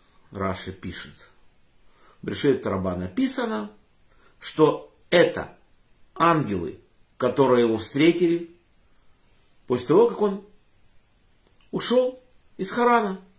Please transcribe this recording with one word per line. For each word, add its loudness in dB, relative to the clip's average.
Раши -8
пишет, -12
в -18
Брешит 0
Раба -4
написано, -6
что 0
это 2
ангелы, 0
которые 4
его 0
встретили 0
после -2
того, 6
как -6
он -2
ушел 0
из -6
Харана. 0